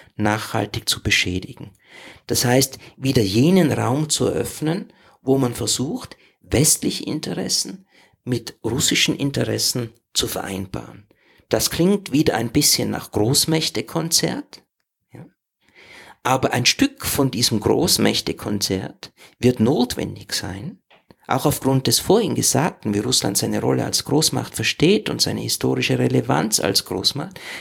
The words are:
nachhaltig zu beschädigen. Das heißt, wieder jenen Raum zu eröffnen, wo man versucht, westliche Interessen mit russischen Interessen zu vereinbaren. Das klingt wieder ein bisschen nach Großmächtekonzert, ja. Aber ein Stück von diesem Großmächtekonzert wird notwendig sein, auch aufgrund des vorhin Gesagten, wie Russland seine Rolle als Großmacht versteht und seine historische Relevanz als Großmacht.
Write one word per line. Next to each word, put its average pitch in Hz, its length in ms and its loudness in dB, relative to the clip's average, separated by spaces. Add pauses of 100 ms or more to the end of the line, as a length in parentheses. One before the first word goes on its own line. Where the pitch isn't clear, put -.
(140)
nachhaltig 107 760 -2
zu - 140 -4
beschädigen. - 720 -2 (540)
Das - 200 0
heißt, 127 320 4 (180)
wieder 131 260 2
jenen 139 480 4
Raum 120 380 0
zu - 160 0
eröffnen, 151 680 -2 (280)
wo 131 160 2
man 123 180 0
versucht, 135 600 -4 (240)
westliche - 640 0
Interessen 190 800 -6 (380)
mit - 400 -6
russischen - 520 0
Interessen 120 760 -2 (220)
zu 123 140 0
vereinbaren. - 760 -8 (420)
Das - 220 2
klingt 196 420 2
wieder 139 240 4
ein 113 140 -2
bisschen 123 400 2
nach - 200 -8
Großmächtekonzert, 160 1500 0 (500)
ja. - 140 -20 (960)
Aber 127 300 2
ein 123 140 0
Stück - 380 0
von 135 260 0
diesem 110 300 0
Großmächtekonzert 107 1500 0 (260)
wird 123 220 2
notwendig 120 720 0
sein, 98 480 -8 (480)
auch 127 160 0
aufgrund 135 440 2
des 117 100 2
vorhin 185 380 2
Gesagten, 127 580 0
wie 101 60 0
Russland 117 360 -2
seine 107 240 -2
Rolle 127 240 0
als - 200 -2
Großmacht 131 500 0
versteht 190 560 2
und - 100 -4
seine 107 200 -2
historische 127 580 0
Relevanz 131 640 2
als - 240 0
Großmacht. - 560 -4 (200)